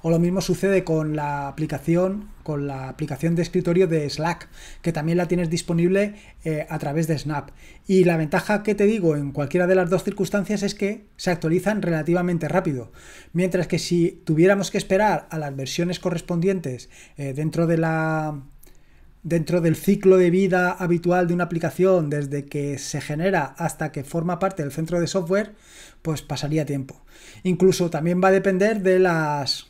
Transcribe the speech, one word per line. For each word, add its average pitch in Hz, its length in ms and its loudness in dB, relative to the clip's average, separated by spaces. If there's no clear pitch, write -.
O 165 80 -2
lo 165 100 4
mismo 180 220 2
sucede 190 420 0
con 156 320 -2
la 143 320 -4
aplicación, 165 800 -2
con 143 240 -4
la 135 220 -8
aplicación 156 460 -2
de 170 60 0
escritorio 180 460 2
de 156 220 0
Slack, 165 400 -6
que 170 100 -2
también 160 260 0
la 175 120 0
tienes 175 200 0
disponible, 180 680 0
eh, 156 260 -4
a 156 100 -6
través 156 280 -2
de 160 100 0
Snap. 143 340 -6
Y 190 160 6
la 170 140 4
ventaja 180 440 0
que 208 140 0
te 208 80 2
digo 196 320 2
en 143 160 -4
cualquiera 147 360 0
de 185 80 4
las 180 140 2
dos 175 140 0
circunstancias 202 600 -2
es 202 120 -4
que 208 300 -4
se - 160 -4
actualizan 175 500 0
relativamente 170 680 0
rápido. 143 420 -2
Mientras 180 360 0
que 170 120 -2
si 170 460 0
tuviéramos 180 440 4
que 202 100 -2
esperar 190 500 0
a 160 80 -8
las 143 180 -6
versiones 165 440 -4
correspondientes, 170 920 -2
eh, 139 160 -6
dentro 156 360 0
de 165 100 2
la 160 600 -2
dentro 165 380 0
del 165 140 4
ciclo 196 420 6
de 180 140 6
vida 180 400 2
habitual 175 560 0
de 170 60 0
una 175 120 0
aplicación, 170 640 2
desde 143 360 -4
que 143 320 -4
se - 240 -8
genera 165 420 0
hasta 156 340 -4
que 139 120 -8
forma 165 360 -4
parte 190 240 -2
del 139 80 -4
centro 160 280 -2
de 170 80 0
software, 196 460 -2
pues 151 200 -4
pasaría 147 440 -4
tiempo. 139 380 -8
Incluso 180 460 4
también 170 340 0
va 190 60 6
a - 20 6
depender 196 500 2
de 185 180 4
las 156 720 0